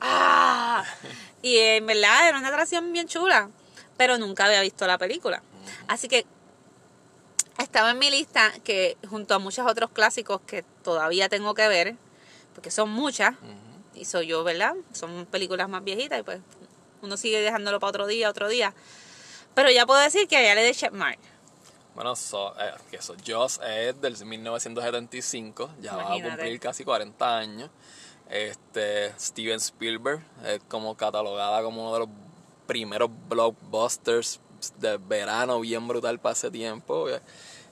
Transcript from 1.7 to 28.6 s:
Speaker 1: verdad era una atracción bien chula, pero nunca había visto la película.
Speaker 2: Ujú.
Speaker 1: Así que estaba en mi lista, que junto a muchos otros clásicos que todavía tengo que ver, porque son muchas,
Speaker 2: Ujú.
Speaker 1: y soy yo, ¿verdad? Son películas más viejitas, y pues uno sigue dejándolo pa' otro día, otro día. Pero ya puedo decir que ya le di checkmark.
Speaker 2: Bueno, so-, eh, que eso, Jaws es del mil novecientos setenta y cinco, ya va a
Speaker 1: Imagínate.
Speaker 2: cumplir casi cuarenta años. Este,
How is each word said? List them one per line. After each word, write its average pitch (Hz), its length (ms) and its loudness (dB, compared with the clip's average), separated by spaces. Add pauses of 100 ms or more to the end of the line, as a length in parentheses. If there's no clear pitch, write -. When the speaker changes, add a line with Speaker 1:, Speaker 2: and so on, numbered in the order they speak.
Speaker 1:
verdad 220 420 6
era 302 120 4
una 269 80 -4
atracción 339 440 -2
bien 339 160 -4
chula, 330 420 2 (480)
pero 254 200 6
nunca 196 280 0
había 202 160 6
visto 190 260 -2
la 180 100 4
película. 196 400 -4
Speaker 2:
Ujú. - 500 -18
Speaker 1:
Así 240 200 -2
que 240 180 2 (1300)
estaba 240 320 2
en 247 80 -2
mi 285 120 2
lista, 277 400 2 (120)
que 185 340 0 (120)
junto 208 260 -4
a 196 40 2
muchos 196 300 -4
otros 226 220 0
clásicos 214 540 0
que 185 180 -10 (200)
todavía 175 460 0
tengo 208 240 -2
que 214 140 4
ver, 196 280 2 (580)
porque - 180 -16
son 214 180 0
muchas, 226 460 0
Speaker 2:
Ujú. 113 640 -20
Speaker 1:
y 190 60 -16
soy 170 220 -2
yo, 160 160 -2
¿verdad? 175 300 0 (200)
Son 175 320 -12
películas 185 440 -4
más 185 140 -8
viejitas, 240 360 -6
y 214 40 -8
pues 185 160 -10 (640)
uno 196 160 -10
sigue 214 240 -2
dejándolo 208 380 -2
pa' 202 80 -2
otro 202 200 -4
día, 214 220 0
otro 202 200 -4
día. 220 240 0 (800)
Pero 269 180 6
ya 240 140 6
puedo 269 160 8
decir 339 260 4
que 277 160 6
ya 208 120 8
le 214 100 6
di 247 80 4
checkmark. 190 460 -4 (760)
Speaker 2:
Bueno, 117 200 -6
so-, 101 440 -6
eh, 104 140 -6 (180)
que 90 60 -14
eso, - 180 -14 (100)
Jaws 117 400 -2
es 117 360 -4
del 117 240 -6
mil 110 180 -14
novecientos 117 400 -8
setenta 120 340 -6
y 127 40 -12
cinco, 113 480 -10 (120)
ya 101 140 -10
va 92 60 -8
a 95 40 -8
Speaker 1:
Imagínate. 98 360 -6
Speaker 2:
cumplir 117 180 -8
casi 127 240 -8
cuarenta 117 540 -2
años. 110 320 -10 (600)
Este, 104 880 -6